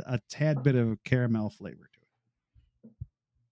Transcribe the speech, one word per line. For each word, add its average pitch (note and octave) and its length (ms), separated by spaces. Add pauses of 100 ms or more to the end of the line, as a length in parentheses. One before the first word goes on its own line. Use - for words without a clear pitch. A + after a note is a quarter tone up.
a B2 120 (100)
tad D3 340
bit C3+ 120
of A2+ 280
caramel A2+ 480
flavor E2+ 420
to - 60 (880)
it. - 40 (600)